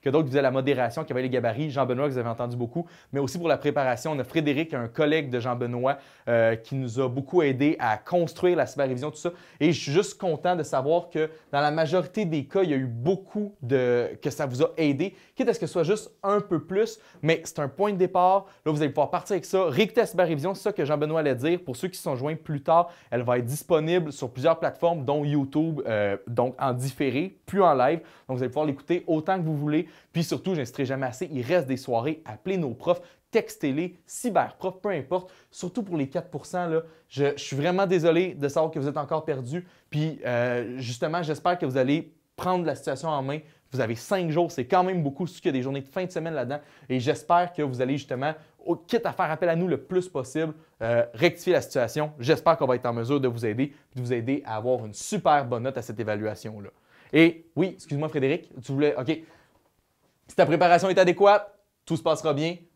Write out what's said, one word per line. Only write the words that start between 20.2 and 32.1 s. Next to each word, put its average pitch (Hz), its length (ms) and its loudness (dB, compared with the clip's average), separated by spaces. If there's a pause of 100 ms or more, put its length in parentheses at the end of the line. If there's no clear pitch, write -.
c'est - 80 -16
ça 208 100 0
que 165 120 0
Jean-Benoît 151 340 0
allait 143 160 2
dire. 160 280 0
Pour 127 120 -8
ceux 190 120 -6
qui - 100 -8
se - 60 -14
sont 147 120 -2
joints 143 200 -4
plus 143 280 -8
tard, 170 260 4 (220)
elle 120 100 0
va 123 160 2
être 120 80 -2
disponible 156 680 0
sur 127 200 -8
plusieurs 160 280 2
plateformes, 165 460 -2
dont 147 180 0
YouTube, 147 640 0
euh, 104 320 0 (100)
donc 120 320 0
en 135 140 0
différé, 135 720 -2
plus 196 160 0
en 170 120 8
live. 135 260 4 (280)
Donc, 131 100 -4
vous 127 60 -2
allez 123 60 -2
pouvoir 151 160 -2
l'écouter 147 420 -2
autant 170 300 0
que 175 60 -2
vous 156 120 -2
voulez. 151 320 0 (240)
Puis 165 120 -2
surtout, 165 320 -2
je 151 40 0
n'inciterai 127 260 -4
jamais 135 200 -4
assez, 135 260 -8
il 131 120 -4
reste 151 240 0
des 131 100 -2
soirées, 131 480 -4